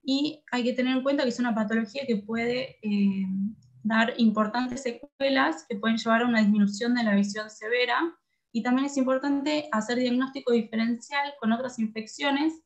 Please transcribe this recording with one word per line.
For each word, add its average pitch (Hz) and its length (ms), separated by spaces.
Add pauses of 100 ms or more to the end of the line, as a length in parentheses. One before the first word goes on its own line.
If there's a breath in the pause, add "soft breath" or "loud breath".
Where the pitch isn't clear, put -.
y 277 400 (100)
hay 247 100
que 247 100
tener 254 240
en 254 60
cuenta 277 220
que 247 60
es 240 100
una 240 140
patología 220 520
que 233 100
puede, 233 680
eh, 196 440 (560)
dar 226 360
importantes 240 640
secuelas 269 880
que 233 60
pueden 226 220
llevar 226 260
a 247 40
una 226 140
disminución 208 540
de 240 80
la 208 140
visión 202 340
severa, 247 680 (360)
y 226 100
también 254 240
es 277 100
importante 277 760
hacer 220 260
diagnóstico 254 540
diferencial 233 880
con 220 100
otras 233 300
infecciones 277 840